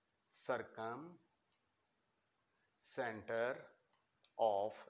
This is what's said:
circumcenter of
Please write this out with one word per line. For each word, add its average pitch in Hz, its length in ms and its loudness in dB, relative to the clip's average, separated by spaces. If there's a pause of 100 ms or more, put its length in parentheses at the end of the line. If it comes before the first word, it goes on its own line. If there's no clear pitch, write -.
(340)
circumcenter 120 720 -4 (3250)
of 107 320 6 (180)